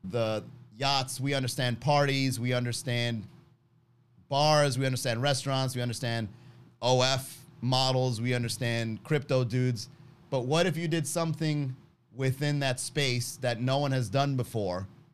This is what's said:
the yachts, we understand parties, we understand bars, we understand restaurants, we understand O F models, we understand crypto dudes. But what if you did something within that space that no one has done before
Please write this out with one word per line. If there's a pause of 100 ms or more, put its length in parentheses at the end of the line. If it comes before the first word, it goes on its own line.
the (340)
yachts,
we
understand
parties,
we
understand (1000)
bars,
we
understand
restaurants,
we
understand (520)
O
F (160)
models,
we
understand
crypto
dudes. (400)
But
what
if
you
did
something (400)
within
that
space
that
no
one
has
done
before (280)